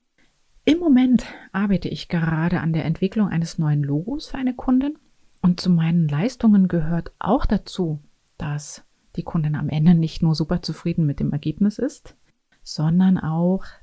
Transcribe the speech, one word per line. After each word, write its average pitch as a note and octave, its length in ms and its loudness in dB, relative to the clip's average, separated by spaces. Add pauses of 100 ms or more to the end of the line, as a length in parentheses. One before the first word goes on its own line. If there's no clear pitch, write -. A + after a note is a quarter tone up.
(640)
Im D#4 160 2
Moment B3+ 460 4 (260)
arbeite G3 380 -2
ich - 200 -10
gerade D#3+ 520 0
an D#3+ 120 -2
der D#3+ 120 -2
Entwicklung F#3+ 420 -2
eines E3 320 -4
neuen D3 240 0
Logos E3+ 440 -4
für - 120 -8
eine B3+ 160 -2
Kundin. C4+ 420 -2 (440)
Und F3+ 180 2
zu F#3 100 0
meinen E3 380 2
Leistungen G3 600 2
gehört E3 520 -2
auch B3+ 260 0
dazu, E3 560 -2 (380)
dass D3 440 -8 (320)
die D#3+ 80 -6
Kundin D3+ 320 -2
am D3 140 -4
Ende D#3 240 6
nicht E3 300 0
nur D#3+ 100 4
super E3+ 300 -2
zufrieden E3 420 -2
mit C#3+ 140 -2
dem C#3+ 120 -2
Ergebnis D#3 460 -2
ist, - 380 -6 (480)
sondern F3+ 560 2
auch E3+ 440 0 (200)